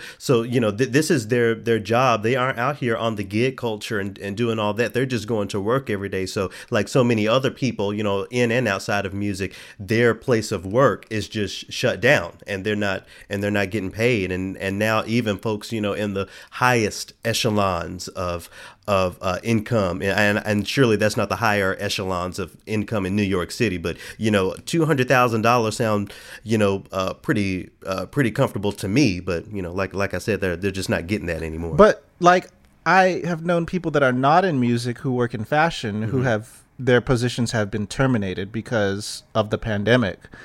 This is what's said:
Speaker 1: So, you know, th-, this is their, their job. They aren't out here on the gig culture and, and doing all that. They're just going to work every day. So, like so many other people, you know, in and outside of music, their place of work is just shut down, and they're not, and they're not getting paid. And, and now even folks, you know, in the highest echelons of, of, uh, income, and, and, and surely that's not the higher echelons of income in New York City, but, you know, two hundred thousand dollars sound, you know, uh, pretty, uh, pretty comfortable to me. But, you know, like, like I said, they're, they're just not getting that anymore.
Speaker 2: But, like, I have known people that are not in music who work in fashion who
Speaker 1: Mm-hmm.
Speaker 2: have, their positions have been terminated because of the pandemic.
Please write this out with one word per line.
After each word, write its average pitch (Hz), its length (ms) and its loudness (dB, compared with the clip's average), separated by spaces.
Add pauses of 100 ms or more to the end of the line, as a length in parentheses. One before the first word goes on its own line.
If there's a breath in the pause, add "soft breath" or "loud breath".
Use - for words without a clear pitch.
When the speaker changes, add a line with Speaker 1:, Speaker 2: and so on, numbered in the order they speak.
(200 loud breath)
Speaker 1:
So, 117 240 2
you 120 160 -2
know, 110 120 2
th-, 117 200 -2
this 151 180 2
is 123 200 0
their, 117 260 2
their 110 240 0
job. 113 420 2
They 113 140 0
aren't 127 240 -2
out 139 180 -2
here 117 180 -2
on 113 200 -2
the 101 80 -4
gig 117 340 -2
culture 110 420 -6
and, 98 200 -6
and 101 180 -8
doing 113 220 0
all 104 160 0
that. 110 180 -2
They're 131 140 0
just 113 200 -4
going 107 220 -2
to 107 100 -4
work 120 300 -2
every 98 180 -4
day. 95 200 -4
So, 92 240 -4 (180 loud breath)
like 107 180 0
so 135 160 4
many 110 240 2
other 127 220 2
people, 107 440 -2
you 107 100 -4
know, 98 260 -2
in 120 220 2
and 120 160 2
outside 101 380 -2
of 92 80 -8
music, 98 420 -4 (240 loud breath)
their 113 340 4
place 110 380 -2
of 95 160 -4
work 107 420 2
is 107 180 -4
just - 440 -6
shut 101 280 -2
down, 98 460 2
and 101 180 -4
they're 107 120 0
not, 101 300 -2 (220 loud breath)
and 101 140 -4
they're 104 80 0
not 101 220 0
getting 95 180 -2
paid. 101 420 0
And, 95 260 -4
and 98 200 -2
now 110 300 2
even 110 300 0
folks, 107 340 -6
you 113 100 -2
know, 101 120 -2
in 101 200 -4
the 98 160 -4 (220 loud breath)
highest 123 640 2 (100)
echelons 95 840 -2
of, 87 420 -6 (360 loud breath)
of, 95 320 2
uh, 90 220 -2
income, 107 600 0
and, 101 340 2
and, - 80 -6
and 104 220 0
surely 117 280 4
that's 104 220 2
not 101 120 0
the 95 80 -2
higher 101 420 0
echelons 92 580 -4
of 90 180 -8 (120)
income 104 400 -2
in 95 80 -2
New 104 80 2
York 95 260 0
City, 101 280 -2
but, 82 200 -6 (220 loud breath)
you 110 100 0
know, 98 240 2 (140)
two 165 180 2
hundred 135 220 2
thousand 123 340 4
dollars 113 340 2
sound, 107 380 0 (300 loud breath)
you 110 160 2
know, 98 320 2
uh, 92 240 -4
pretty, 98 560 -2 (160)
uh, 92 180 -4
pretty 127 240 0
comfortable 104 420 -2
to - 160 -6
me. 101 320 2
But, 90 320 -4
you 101 120 -6
know, 85 80 -8
like, 95 240 -4
like 98 180 -2
I 92 60 -4
said, 95 220 -2
they're, 90 140 0
they're 92 140 -2
just 92 200 -4
not 85 180 -2
getting 95 180 -2
that 82 160 -4
anymore. 80 340 -6
Speaker 2:
But, 196 280 6 (160)
like, 175 320 4 (340)
I 185 400 4
have 160 180 -4
known 170 220 0
people 175 260 -4
that 143 120 4
are 127 100 4
not 147 320 4
in 156 140 2
music 120 400 0
who 135 120 -4
work 123 220 -2
in 107 120 -6
fashion 147 580 0
who 113 140 -2
Speaker 1:
Mm-hmm. 127 100 2
Speaker 2:
have, 110 340 -2 (160)
their 123 240 4
positions 120 520 0
have 104 180 0
been 104 160 -4
terminated 101 640 0
because 104 720 -2 (100)
of 107 160 0
the 113 80 0
pandemic. 107 600 2 (260 loud breath)